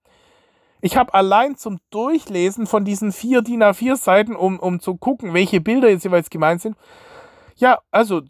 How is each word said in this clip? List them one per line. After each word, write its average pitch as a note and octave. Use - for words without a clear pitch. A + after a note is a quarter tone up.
Ich F#3+
hab B3
allein G3+
zum G3
Durchlesen G#3
von G#3
diesen G3+
vier B3
din A#3
A G3+
vier B3+
Seiten, G#3+
um, F#3
um F3+
zu F#3
gucken, -
welche F3+
Bilder A#3
jetzt F#3
jeweils F3+
gemeint E3
sind. A3
Ja, B3
also G3+